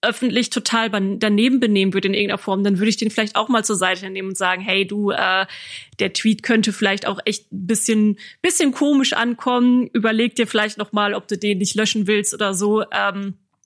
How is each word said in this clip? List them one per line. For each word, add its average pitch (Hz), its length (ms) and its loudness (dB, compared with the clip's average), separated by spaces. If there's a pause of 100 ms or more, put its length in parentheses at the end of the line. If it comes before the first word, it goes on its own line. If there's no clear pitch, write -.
öffentlich 233 500 0
total 226 380 0
ban-, 196 300 -2
daneben 226 400 4
benehmen 196 340 2
würde 190 160 0
in 196 40 0
irgendeiner 202 240 -2
Form, 196 260 -2
dann 202 140 2
würde 214 120 2
ich 214 80 0
den 220 120 -2
vielleicht 214 260 -2
auch - 140 -2
mal 220 160 2
zur 214 100 0
Seite 185 340 -2
nehmen 190 200 -8
und 185 80 -8
sagen, 185 240 -2
hey 190 240 0
du, 208 260 -2
äh, 190 340 0 (540)
der 180 140 0
Tweet - 300 0
könnte 220 300 2
vielleicht 202 340 -2
auch 196 180 -4
echt - 260 -6
ein 190 140 -8
bisschen, 214 540 2 (220)
bisschen 330 300 2
komisch 277 420 2
ankommen. 247 760 2
Überleg 226 480 0
dir 233 120 0
vielleicht 214 300 -2
noch 208 140 -6
mal, 208 220 0
ob 202 140 -8
du 202 100 -4
den 208 200 0
nicht 196 180 -2
löschen 214 320 0
willst 208 260 0
oder 202 200 -2
so. 208 380 2
Ähm, 196 420 -4 (320)